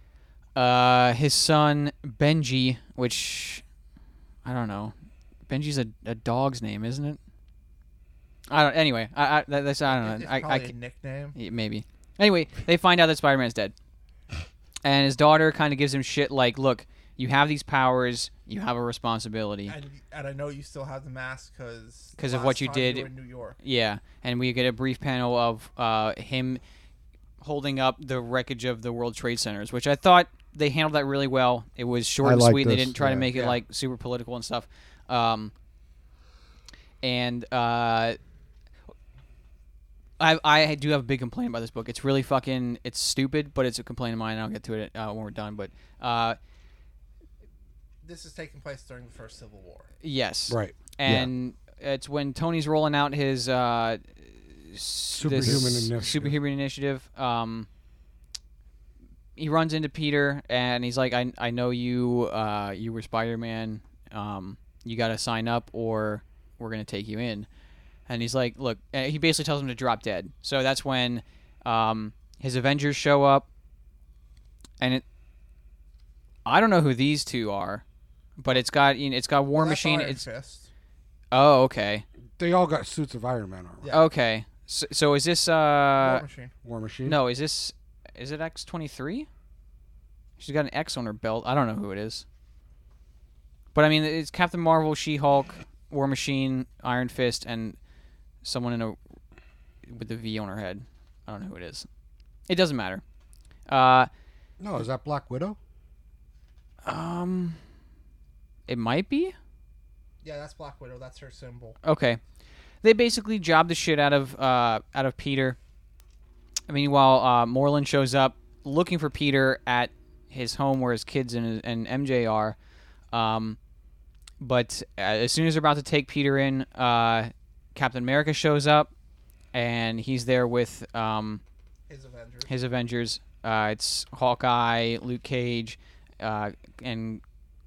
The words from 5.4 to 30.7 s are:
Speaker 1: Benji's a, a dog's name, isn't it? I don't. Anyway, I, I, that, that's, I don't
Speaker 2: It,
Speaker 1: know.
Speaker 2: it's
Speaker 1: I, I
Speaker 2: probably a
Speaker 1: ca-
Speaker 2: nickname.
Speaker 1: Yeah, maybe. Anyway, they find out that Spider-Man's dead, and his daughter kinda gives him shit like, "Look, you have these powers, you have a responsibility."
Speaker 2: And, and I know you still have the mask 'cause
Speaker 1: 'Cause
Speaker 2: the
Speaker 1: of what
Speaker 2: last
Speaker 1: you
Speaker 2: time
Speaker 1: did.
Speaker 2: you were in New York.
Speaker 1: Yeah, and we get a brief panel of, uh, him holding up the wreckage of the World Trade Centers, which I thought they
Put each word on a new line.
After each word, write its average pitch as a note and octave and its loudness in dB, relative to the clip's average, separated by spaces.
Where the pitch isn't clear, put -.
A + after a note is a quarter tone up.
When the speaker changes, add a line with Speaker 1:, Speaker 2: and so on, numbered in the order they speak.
Speaker 1:
Benji's C#3+ -4
a, A#2+ 0
a A2+ -6
dog's B2 -2
name, G#2 -6
isn't C3 -6
it? D3 -8
I D3+ 4
don't. C#3 4
Anyway, B2+ 2
I, C#3+ 4
I, - -4
that, C#3+ 0
that's, C#3 -2
I C3+ 2
don't A#2 0
Speaker 2:
It, G#2+ -2
Speaker 1:
know. A2 -2
Speaker 2:
it's A#2 -8
Speaker 1:
I, C3+ -2
I C3 -2
Speaker 2:
probably C#3+ -2
a B2 -4
Speaker 1:
ca- A#2+ -14
Speaker 2:
nickname. C3+ -14
Speaker 1:
Yeah, B2+ -10
maybe. G#2+ -4
Anyway, F#3+ 6
they E3+ 4
find F3 6
out E3 8
that D#3 4
Spider-Man's C3+ 4
dead, G#2 -2
and C#3 4
his C3+ 0
daughter D#3 8
kinda D3 0
gives C3+ 0
him C#3 -2
shit C#3+ 0
like, B2+ 4
"Look, C3 0
you B2+ -4
have C#3 4
these D3 -4
powers, B2+ 2
you G#2 -10
have A#2+ -4
a A#2+ -4
responsibility." A2 -4
Speaker 2:
And, C#3 -14
and C#3+ -12
I C#3 -10
know C#3+ -8
you C#3+ -12
still C3+ -14
have C3+ -12
the C3 -16
mask C3 -14
'cause A#2 -18
Speaker 1:
'Cause C3 -4
Speaker 2:
the B2+ -2
Speaker 1:
of A#2+ -4
what C3+ 4
Speaker 2:
last B2 0
Speaker 1:
you C3 -4
Speaker 2:
time - -8
Speaker 1:
did. B2+ 0
Speaker 2:
you - -6
were - -10
in C3 -16
New C3 -16
York. B2 -16
Speaker 1:
Yeah, A2 0
and B2 -4
we B2+ 0
get B2 0
a B2+ 2
brief B2+ -4
panel B2 -2
of, A#2 0
uh, A2 0
him B2+ -4
holding C#3 -4
up C3 2
the C3 -6
wreckage A#2+ -4
of A#2 -4
the A#2 -6
World A#2+ -4
Trade A#2+ -4
Centers, G#2 -6
which B2 -2
I C#3+ 2
thought F3 8
they D3 0